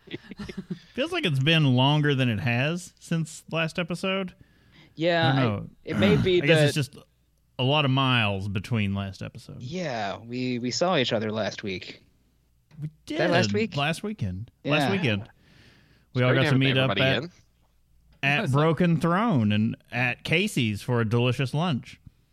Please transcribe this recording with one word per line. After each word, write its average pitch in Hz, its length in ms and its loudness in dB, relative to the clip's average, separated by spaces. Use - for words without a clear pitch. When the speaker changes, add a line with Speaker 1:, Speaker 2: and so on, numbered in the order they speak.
Speaker 1:
<laughs> - 880 -14
Feels 294 160 -4
like 339 160 -2
it's 139 140 0
been 147 340 4
longer 143 400 4
than 127 140 2
it 107 100 0
has 131 640 -2
since - 500 -4
last 160 300 -4
episode. 190 520 -4
Speaker 2:
Yeah, 165 340 2
Speaker 1:
I 147 40 4
don't 139 60 2
Speaker 2:
I, 131 40 2
Speaker 1:
know. 110 100 -8
Speaker 2:
it - 140 -6
may 196 180 6
Speaker 1:
<clears throat> 131 60 2
Speaker 2:
be 180 180 4
Speaker 1:
I 143 60 0
guess 156 140 6
it's 147 140 4
Speaker 2:
that 151 60 0
Speaker 1:
just - 20 -20
a - 20 -2
lot 143 240 2
of 135 60 2
miles 120 580 0
between 101 460 -2
last 98 260 -6
episode. - 400 -16
Speaker 2:
Yeah, 120 560 -6
we, 123 340 -4
we 123 100 -4
saw 175 260 0
each 131 160 0
other 110 180 -2
last 104 320 -4
week. 95 400 -10
Speaker 1:
We 151 80 -10
did. - 140 -8
Speaker 2:
That 160 120 2
last 185 220 2
week? 208 240 -2
Speaker 1:
Last 147 260 -2
weekend. 113 480 -8
Last 143 200 0
Speaker 2:
Yeah. 196 80 0
Speaker 1:
weekend. 117 360 -2
We 123 80 0
Speaker 3:
It's - 20 2
Speaker 1:
all 127 60 4
Speaker 3:
great 127 60 4
Speaker 1:
got 135 40 4
to 131 60 4
Speaker 3:
having 135 140 4
Speaker 1:
meet 135 180 2
up 131 140 2
Speaker 3:
everybody - 100 0
Speaker 1:
at, 131 220 0
Speaker 3:
in. 175 60 -12
Speaker 1:
at 143 220 0
Speaker 4:
Nice. 139 60 0
Speaker 1:
Broken 165 480 2
Throne 170 540 2
and 107 240 0
at 120 320 -4
Casey's 156 560 0
for 120 220 0
a - 40 0
delicious 120 460 0
lunch. 175 480 -4